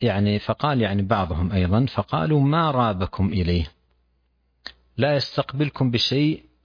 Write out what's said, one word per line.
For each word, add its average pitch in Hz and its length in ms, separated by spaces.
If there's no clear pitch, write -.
يعني، 202 380
فقال 147 420
يعني 101 220
بعضهم 92 500
أيضًا، 98 340
فقالوا: 156 540
"ما 156 300
رابكم 101 580
إليه؟ 87 440
لا 143 200
يستقبلكم 135 760
بشيء 139 540